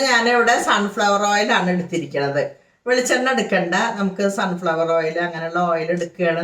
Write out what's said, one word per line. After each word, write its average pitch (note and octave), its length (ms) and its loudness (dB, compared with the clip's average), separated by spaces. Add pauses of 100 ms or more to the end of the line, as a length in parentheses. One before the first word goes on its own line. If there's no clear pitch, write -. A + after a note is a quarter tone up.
ഞാനിവിടെ A#3+ 460 4 (140)
സൺഫ്ലവർ G3+ 520 2 (100)
ഓയിലാണ് G#3 440 2
എടുത്തിരിക്കുന്നത്. C#3+ 680 -2 (420)
വെളിച്ചെണ്ണ B3 500 0
എടുക്കണ്ട, F3 400 0 (220)
നമുക്ക് G3 280 -2 (140)
സൺഫ്ലവർ F3+ 480 -2 (120)
ഓയിൽ, D#3+ 180 -2 (100)
അങ്ങനെയുള്ള E3 320 -6 (120)
ഓയിൽ E3 260 -2
എടുക്കുകയാണ് E3+ 460 -2